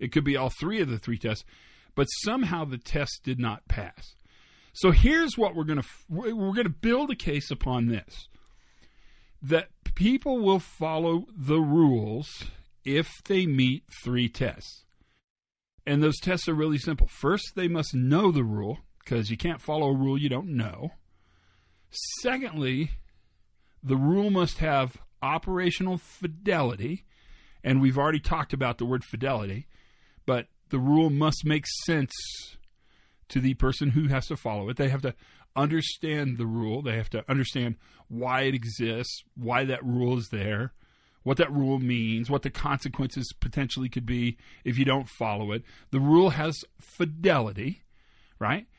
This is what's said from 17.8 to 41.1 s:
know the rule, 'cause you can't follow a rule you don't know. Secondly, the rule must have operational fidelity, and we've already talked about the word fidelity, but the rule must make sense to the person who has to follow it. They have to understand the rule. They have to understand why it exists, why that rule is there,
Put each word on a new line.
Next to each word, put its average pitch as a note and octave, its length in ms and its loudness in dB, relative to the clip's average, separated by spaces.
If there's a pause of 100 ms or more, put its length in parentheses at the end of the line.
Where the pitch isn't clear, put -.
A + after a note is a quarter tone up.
know C#3+ 360 4
the C#3+ 140 2
rule, G#2+ 340 -4 (260)
'cause A2+ 260 -2
you A2+ 60 -2
can't D#3+ 240 -4
follow D3+ 280 0
a C3+ 80 2
rule C3+ 200 0
you C#3+ 120 0
don't D3 280 -4
know. A2 360 -4 (1300)
Secondly, D#3+ 720 -2 (920)
the C3+ 140 0
rule F3+ 340 2
must F3+ 280 0
have C#3 400 0 (240)
operational F3+ 760 -2
fidelity, D#3+ 1080 -2 (600)
and C3+ 160 4
we've C3 180 4
already D3 220 2
talked D#3 320 0
about C3 260 -2
the A#2+ 80 -2
word B2+ 160 -2
fidelity, A2 640 -4 (580)
but B2 240 0 (200)
the C#3 100 -2
rule D3+ 320 4
must D3+ 340 0
make D3+ 220 0 (180)
sense D3+ 280 0 (1160)
to C3+ 120 -2
the C3 140 2
person C3 360 2
who D3+ 180 2
has C3+ 180 0
to D3+ 100 -6
follow G#2 320 -6
it. B2 80 -6
They C#3 120 0
have C3+ 140 -2
to C3 120 -4 (420)
understand D3 800 -2
the A#2 80 -2
rule. A2+ 360 -4
They A#2 140 -4
have A2 140 -4
to G#2+ 180 -6
understand B2+ 480 -2 (320)
why B2 340 -2
it C3+ 120 0
exists, A2+ 680 -6 (120)
why B2 300 -2
that C3 200 -4
rule B2 340 0
is A2+ 100 -6
there, G#2+ 440 -4 (520)